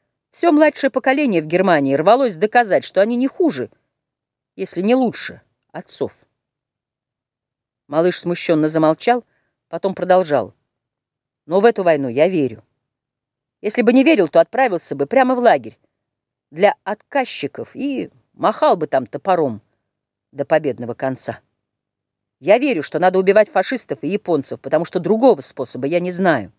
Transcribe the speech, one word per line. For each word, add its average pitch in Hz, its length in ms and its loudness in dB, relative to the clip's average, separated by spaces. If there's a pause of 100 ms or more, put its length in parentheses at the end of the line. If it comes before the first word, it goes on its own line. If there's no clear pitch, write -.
(300)
все 339 220 0
младшее 294 380 2
поколение 262 520 0
в 151 40 -12
Германии 156 500 2
рвалось 208 400 2
доказать, 196 480 0
что - 160 -2
они 233 160 0
не 254 100 0
хуже — 170 440 -2 (840)
если 185 280 -6
не 220 120 2
лучше, 226 460 -2 (320)
отцов». - 540 -8 (1600)
Малыш 165 320 0
смущенно 165 480 0
замолчал, 160 560 0 (460)
потом 190 240 -6
продолжал. 170 580 0 (920)
«Но 180 140 0
в 208 40 4
эту 226 180 2
войну 147 260 0
я 143 200 2
верю. 139 340 -2 (1000)
Если 220 200 -2
бы 226 100 4
не 262 120 6
верил, 247 240 4
то 165 120 4
отправился 196 540 -2
бы 139 120 -2
прямо 254 280 2
в 247 40 -2
лагерь 151 400 0 (720)
для 180 240 0 (100)
отказчиков - 920 -8
и 269 360 -6 (240)
махал 220 420 0
бы 156 100 -4
там 131 200 -2
топором 147 560 -2 (720)
до 139 120 -8
победного 123 500 -2
конца. 131 460 -8 (1000)
Я 190 180 4
верю, 240 240 -2
что - 160 -8
надо 185 200 2
убивать 196 320 2
фашистов - 520 -4
и 147 60 -6
японцев, 175 520 -4
потому 156 240 -2
что - 140 -6
другого 202 420 2
способа 127 460 -8
я 175 140 -2
не 180 100 -4
знаю. 170 480 0